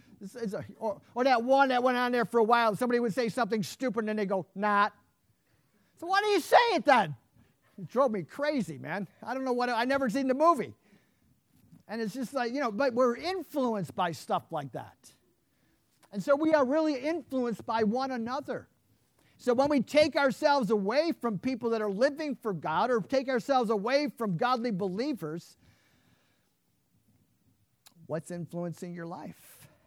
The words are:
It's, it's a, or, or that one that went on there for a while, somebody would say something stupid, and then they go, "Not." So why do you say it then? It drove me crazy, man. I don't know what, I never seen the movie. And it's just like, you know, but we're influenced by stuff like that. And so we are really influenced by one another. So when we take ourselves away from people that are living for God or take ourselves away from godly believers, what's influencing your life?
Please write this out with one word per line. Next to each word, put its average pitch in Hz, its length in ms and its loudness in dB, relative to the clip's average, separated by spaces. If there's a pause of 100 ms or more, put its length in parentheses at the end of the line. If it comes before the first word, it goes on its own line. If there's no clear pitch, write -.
(220)
It's, 196 140 -16
it's 233 180 -8
a, 214 120 -8 (140)
or, 208 220 -6 (120)
or 240 100 -2
that 254 200 4
one 269 260 4
that 247 140 2
went 247 140 4
on 247 140 0
there 240 140 2
for 233 140 2
a 233 40 8
while, 226 320 4
somebody 240 240 0
would 233 140 0
say 240 160 0
something 220 340 -2
stupid, 233 380 -4
and 214 80 -2
then 214 60 -2
they 214 100 -2
go, 190 200 -2 (100)
"Not." 202 380 2 (1040)
So 330 80 -12
why 381 140 2
do 427 60 2
you 403 120 4
say - 180 4 (160)
it 294 120 -2
then? 208 300 4 (640)
It 185 100 -14
drove 226 240 0
me 202 120 -4
crazy, 262 540 -4
man. 156 300 -8 (140)
I 220 120 -8
don't 262 100 -6
know 262 100 -2
what, 247 160 -2
I 233 160 0
never 269 240 0
seen 269 180 -2
the 254 60 2
movie. 269 400 2 (1120)
And 220 140 -8
it's 214 120 -6
just 254 200 -8
like, 240 200 -2
you 277 80 0
know, 247 100 0
but 247 220 0
we're 240 220 4
influenced 262 800 -2
by 180 160 0
stuff - 400 -4
like 143 200 -6
that. 117 260 -14 (1120)
And 202 120 -6
so 285 120 4
we 320 180 2
are 294 120 6
really 302 300 2
influenced 254 680 -4
by 226 180 0
one 247 280 0
another. 247 560 -8 (680)
So - 160 2
when 269 160 2
we 294 120 4
take 302 340 2
ourselves 285 560 2
away 226 480 2
from 226 180 -2
people 240 340 -4
that 226 100 0
are 208 100 -2
living 277 440 0
for 214 180 -6
God 170 360 -2
or 233 120 0
take 262 260 -2
ourselves 254 420 0
away 233 380 0 (100)
from 202 200 -2
godly 247 340 0
believers, 190 840 -6 (2500)
what's 160 240 -8
influencing 175 600 -10
your 170 120 -12
life? - 600 -18 (200)